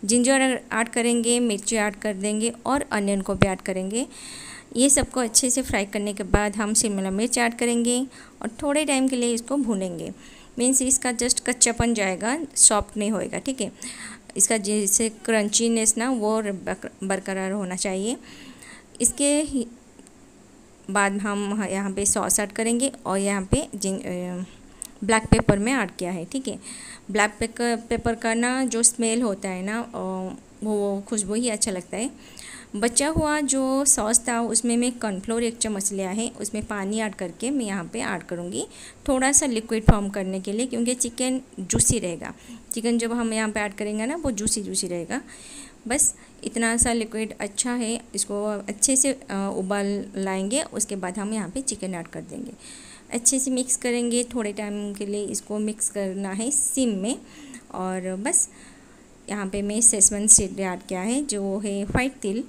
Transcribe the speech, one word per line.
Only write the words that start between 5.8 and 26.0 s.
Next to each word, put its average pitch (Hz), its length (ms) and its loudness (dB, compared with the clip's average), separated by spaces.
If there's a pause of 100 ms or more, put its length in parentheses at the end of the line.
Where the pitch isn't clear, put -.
करने 202 280 -4
के 202 100 -6
बाद 202 320 2
हम 214 180 0
शिमला 196 380 2
मिर्च 226 260 0
ऐड 233 200 2
करेंगे 240 500 2 (340)
और - 60 -6
थोड़े 294 380 0
time 262 220 4
के 262 80 2
लिए 240 180 2
इसको 233 240 -2
भूनेंगे। 190 540 -2 (480)
Means 254 220 4
इसका 254 320 2
just 240 260 0
कच्चापन 240 540 2
जाएगा, 208 460 0 (160)
soft - 420 4
नहीं 208 140 0
होएगा, - 260 -2
ठीक 262 240 -4
है। 196 100 -6 (680)
इसका 220 200 4
जैसे 208 520 2
crunchiness 220 880 2
ना 240 140 0
वो 220 300 2
बक-, 190 640 -6
बरकरार 190 480 -2
होना 190 240 -2
चाहिए। 196 420 -2 (840)
इसके 285 400 4
ही 277 260 -2 (1200)
बाद 196 220 4
हम 202 520 -2
यहाँ 190 280 -2
पे 202 140 -2
सॉस - 340 2
ऐड 202 120 -2
करेंगे 233 400 2 (140)
और 190 120 0
यहाँ 196 340 0
पे 269 240 2
जिन-, 190 300 -2
अ, - 20 -6 (960)
ब्लैक 220 200 4
पेपर 220 360 6
में 233 140 2
ऐड 214 180 0
किया 180 200 -4